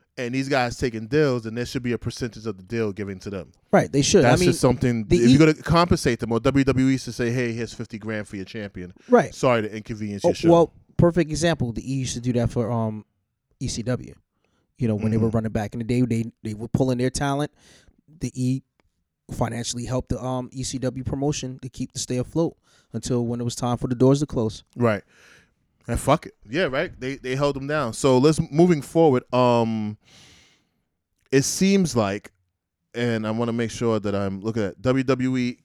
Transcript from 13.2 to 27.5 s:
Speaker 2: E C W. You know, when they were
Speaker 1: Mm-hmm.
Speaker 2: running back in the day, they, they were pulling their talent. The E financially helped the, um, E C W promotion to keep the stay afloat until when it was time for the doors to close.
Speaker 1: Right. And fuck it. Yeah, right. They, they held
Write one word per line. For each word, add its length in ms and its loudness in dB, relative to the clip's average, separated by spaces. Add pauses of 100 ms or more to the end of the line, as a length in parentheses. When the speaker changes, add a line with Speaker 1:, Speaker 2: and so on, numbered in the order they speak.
Speaker 2:
E 80 -6
C 160 -6
W. 300 -6 (640)
You 100 -2
know, 80 2
when 160 -2
they 60 2
were 100 2
Speaker 1:
Mm-hmm. 80 -2
Speaker 2:
running 160 -2
back 220 -6
in 60 -8
the 60 -8
day, 160 0
they, 240 0 (180)
they 100 -8
were 160 -12
pulling 280 0
their 120 0
talent. 420 -2 (720)
The 120 -6
E 280 -2 (720)
financially 540 -6
helped 240 -6
the, 140 -4
um, 280 -6
E 120 -10
C 160 -8
W 240 -6
promotion 560 -6
to 100 -14
keep 240 -12
the 60 -10
stay 180 -4
afloat 400 -4 (360)
until 320 -2
when 140 -6
it 40 -6
was 120 -4
time 220 -2
for 100 -4
the 80 -2
doors 260 6
to 40 0
close. 380 -4 (120)
Speaker 1:
Right. 280 0 (840)
And 120 -2
fuck 280 0
it. 80 -18 (120)
Yeah, 180 -2
right. 340 -4
They, 160 -6
they 200 -6
held 200 0